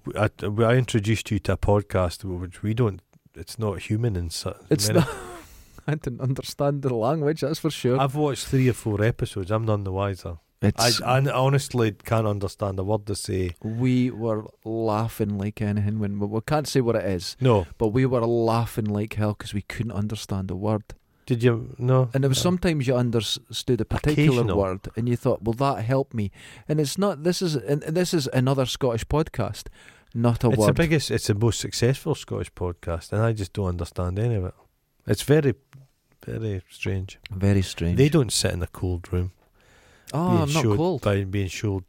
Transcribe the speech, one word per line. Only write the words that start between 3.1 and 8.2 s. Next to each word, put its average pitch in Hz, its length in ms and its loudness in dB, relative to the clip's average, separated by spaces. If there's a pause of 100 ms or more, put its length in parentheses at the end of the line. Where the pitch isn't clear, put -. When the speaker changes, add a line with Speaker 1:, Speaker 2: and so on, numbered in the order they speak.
Speaker 1:
it's - 240 -14
not 101 220 -4
human 110 360 -2
in 85 140 -4
su-, - 220 -8 (160)
Speaker 2:
It's 107 200 2
Speaker 1:
many 107 120 4
Speaker 2:
not. - 80 2 (400)
<laughs> - 380 -20
I 147 100 -2
didn't 117 240 -8
understand 139 640 -2
the 127 120 0
language, 147 480 0
that's 147 160 -2
for 160 120 -2
sure. 131 300 0
Speaker 1:
I've 135 140 0
watched 147 320 -2